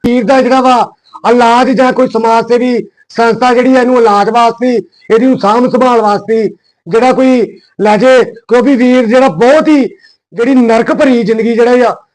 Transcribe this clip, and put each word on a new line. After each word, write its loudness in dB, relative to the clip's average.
ਵੀਰ 0
ਦਾ 2
ਜਿਹੜਾ 0
ਵਾ 0
ਇਲਾਜ 2
ਜਾਂ 0
ਕੋਈ 0
ਸਮਾਜ -2
ਸੇਵੀ -2
ਸੰਸਥਾ -2
ਜਿਹੜੀ 0
ਇਹਨੂੰ 0
ਇਲਾਜ 0
ਵਾਸਤੇ, -2
ਇਹਦੀ 0
ਸਾਂਭ -2
ਸੰਭਾਲ 0
ਵਾਸਤੇ -2
ਜਿਹੜਾ 0
ਕੋਈ 0
ਲੈ 0
ਜੇ, 2
ਕਿਉਂਕਿ -2
ਵੀਰ 2
ਜਿਹੜਾ 2
ਬਹੁਤ 2
ਹੀ 2
ਜਿਹੜੀ -2
ਨਰਕ 0
ਭਰੀ 0
ਜ਼ਿੰਦਗੀ -2
ਜਿਹੜਾ 2
ਆ -8